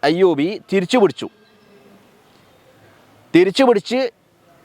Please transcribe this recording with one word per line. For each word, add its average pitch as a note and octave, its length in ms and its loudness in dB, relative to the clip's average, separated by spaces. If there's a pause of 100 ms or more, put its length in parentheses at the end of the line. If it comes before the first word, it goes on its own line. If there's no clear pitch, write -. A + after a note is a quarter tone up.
അയ്യൂബി E3+ 560 0 (120)
തിരിച്ചുപിടിച്ചു. F#3+ 560 -2 (2000)
തിരിച്ചുപിടിച്ച് A#3 760 0 (540)